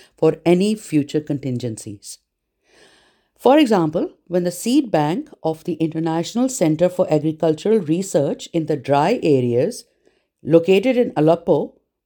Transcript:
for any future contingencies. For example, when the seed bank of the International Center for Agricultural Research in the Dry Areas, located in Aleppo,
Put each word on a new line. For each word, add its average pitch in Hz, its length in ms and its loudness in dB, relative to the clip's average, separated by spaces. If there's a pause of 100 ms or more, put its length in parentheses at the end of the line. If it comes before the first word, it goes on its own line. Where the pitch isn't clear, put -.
(160)
for 160 200 2 (100)
any 185 300 2
future 151 440 -2
contingencies. 123 960 -8 (1160)
For 269 220 4
example, 208 560 0 (120)
when 175 180 -2
the 175 60 -4
seed 233 400 -2
bank 165 380 -2 (140)
of 160 220 -4
the 175 100 -6
International 165 720 -2
Center 170 400 0
for 175 240 -2
Agricultural 160 680 0
Research 170 760 -2
in 165 120 -2
the 156 100 -2
Dry 143 460 0
Areas, 131 640 0 (580)
located 190 540 4
in 247 180 0
Aleppo, 160 600 0 (320)